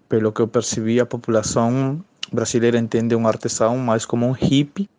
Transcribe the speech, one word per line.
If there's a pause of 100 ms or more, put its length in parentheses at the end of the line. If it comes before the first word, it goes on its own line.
pelo
que
eu
percebi,
a
população (300)
brasileira
entende
um
artesão
mais
como
um
hippie (100)